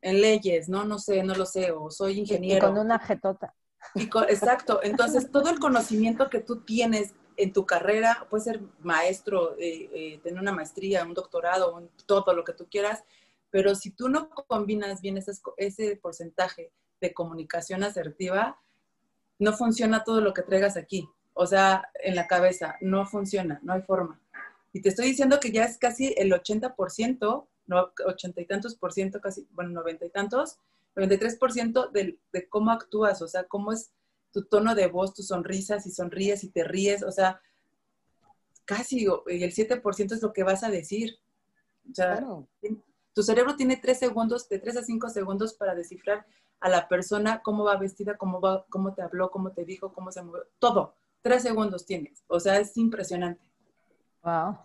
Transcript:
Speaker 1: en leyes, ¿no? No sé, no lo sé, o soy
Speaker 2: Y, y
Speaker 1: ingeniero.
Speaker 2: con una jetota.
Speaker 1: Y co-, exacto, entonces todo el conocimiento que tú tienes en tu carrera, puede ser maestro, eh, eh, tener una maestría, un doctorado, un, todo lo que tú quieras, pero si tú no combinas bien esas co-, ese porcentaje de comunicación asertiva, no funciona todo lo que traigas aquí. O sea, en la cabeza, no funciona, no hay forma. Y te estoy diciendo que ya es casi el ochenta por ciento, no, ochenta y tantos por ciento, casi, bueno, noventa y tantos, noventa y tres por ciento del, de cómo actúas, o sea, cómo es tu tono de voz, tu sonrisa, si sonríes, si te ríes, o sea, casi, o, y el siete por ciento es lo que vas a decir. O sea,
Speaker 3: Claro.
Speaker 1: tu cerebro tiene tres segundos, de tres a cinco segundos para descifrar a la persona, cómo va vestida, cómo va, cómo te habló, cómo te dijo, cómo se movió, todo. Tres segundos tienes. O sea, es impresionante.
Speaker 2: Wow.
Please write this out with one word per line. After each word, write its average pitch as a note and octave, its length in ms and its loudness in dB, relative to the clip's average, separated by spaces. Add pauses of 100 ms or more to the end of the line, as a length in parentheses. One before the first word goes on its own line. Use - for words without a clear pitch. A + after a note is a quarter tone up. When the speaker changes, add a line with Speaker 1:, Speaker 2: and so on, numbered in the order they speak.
Speaker 1:
en G3 200 4
leyes, G3 460 4
¿no? G3 160 -2
No G#3+ 140 -2
sé, G3 260 0
no F#3+ 120 -2
lo F#3+ 100 0
sé, F#3 260 -2
o D#3 200 -6
soy G3 220 -2
Speaker 2:
Y, - 20 -2
y G3+ 60 -2
Speaker 1:
ingeniero. F#3+ 480 4
Speaker 2:
con G3 100 2
una A3 200 2
jetota. F#3+ 540 -4 (400)
Speaker 1:
Y G#3+ 160 -2
co-, A3 140 2
exacto, G#3 580 4
entonces A#3 500 2
todo C#4+ 180 4
el E4+ 100 0
conocimiento A#3 720 2
que A#3 100 0
tú A#3 220 -6
tienes A3 520 0 (240)
en G3 160 2
tu F#3+ 140 2
carrera, G#3+ 640 2
puede G#3+ 120 0
ser A3 180 -4 (180)
maestro, F3 800 0
eh, E3 340 -6
eh, D#3 300 -10
tener F3 180 -8
una G3+ 100 -2
maestría, F3+ 540 -4
un E3+ 80 -12
doctorado, F3 640 0
un, E3+ 140 -18 (180)
todo G3 260 4
lo E3+ 100 0
que E3+ 100 -8
tú F3 140 -14
quieras, G#3 360 -2 (480)
pero G3 240 4
si G3 160 -12
tú B3 180 -4
no D#4 220 0
combinas G#3 680 -4
bien G3 180 -6
esas G3 200 -10
co-, - 180 -14
ese G3+ 400 -4
porcentaje E3+ 760 -6 (280)
de F3 140 -2
comunicación E3+ 680 -6
asertiva, F#3+ 760 -2 (800)
no G#3 160 4
funciona A3 500 2
todo A3 160 2
lo G3+ 140 4
que F#3 80 -4
traigas G3 360 2
aquí. E3 300 -8 (320)
O F3+ 60 6
sea, F#3+ 420 4 (160)
en F#3 120 0
la F3 100 0
cabeza, F3+ 560 2
no F#3+ 240 2
funciona, G3 560 -4
no F3 120 -4
hay F#3+ 100 -2
forma. F3+ 360 -2 (540)
Y G3 80 -8
te G3 80 4
estoy A#3 160 0
diciendo C4+ 340 4
que B3+ 120 -4
ya A3 140 4
es A3+ 120 -6
casi B3 400 0
el G3 160 4
ochenta G#3+ 400 0
por F#3 160 -4
ciento, A#3 580 -2 (200)
no, F3+ 240 2 (160)
ochenta F3+ 340 -6
y F3 40 -8
tantos G#3 280 -4
por F3+ 180 -6
ciento, G3 300 -4
casi, G3 300 -8
bueno, F3 180 -8
noventa E3 340 -8
y E3+ 60 -8
tantos, A#3 480 -4 (380)
noventa F#3+ 180 2
y G3 60 2
tres A3+ 160 -2
por B3+ 180 0
ciento A#3 360 0
del, F#3+ 300 -2 (140)
de F3+ 160 -6
cómo G#3+ 220 2
actúas, G#3+ 500 0
o E3 60 -8
sea, F3+ 160 -4
cómo G3+ 280 -6
es A3+ 200 -8 (400)
tu G3 140 -4
tono A3 280 4
de G3+ 140 4
voz, F#3 260 -2
tu - 80 -14
sonrisa, F#3+ 580 -4
si F#3+ 120 -12
sonríes, G3 480 -2
si F#3+ 100 -12
te E3+ 140 -2
ríes, G3 400 0
o G3 80 -4
sea, F#3+ 280 2 (1300)
casi, A3+ 420 -2
o, F3+ 200 0
y F3+ 160 -4
el F3 80 -2
siete A3 260 0
por G#3 180 -2
ciento G#3 200 -2
es A3+ 60 -6
lo G#3+ 120 -2
que F#3+ 100 0
vas F#3+ 200 2
a A3+ 60 -2
decir. G#3 500 -4 (720)
O - 60 -14
sea, F3+ 220 0
Speaker 3:
Claro. G#3 300 -8 (680)
Speaker 1:
tu G#3 100 2
cerebro A#3+ 320 4
tiene C4 220 2
tres B3+ 220 2
segundos, A3+ 500 -2
de G3 100 -4
tres A#3 180 -6
a A#3 60 -6
cinco A3+ 260 -4
segundos G3+ 440 -4
para F#3+ 220 -2
descifrar F3+ 500 -6 (340)
a F#3 100 2
la F3 180 4
persona, G#3 560 0
cómo G#3 200 -2
va G3+ 140 4
vestida, G3 400 -6
cómo F#3 240 -4
va, F#3+ 280 0
cómo F#3+ 240 -4
te F#3+ 80 -10
habló, F3+ 300 -2
cómo F#3+ 200 -6
te F3+ 120 -8
dijo, F#3 300 -10
cómo F#3 180 -14
se F#3 120 -12
movió, E3+ 200 -14 (160)
todo. A3+ 360 4 (260)
Tres A#3+ 220 4
segundos G#3+ 420 -2
tienes. - 420 -8
O F3 120 0
sea, G3 200 4
es G#3 180 -2
impresionante. F#3 640 -2 (800)
Speaker 2:
Wow. E3+ 420 -2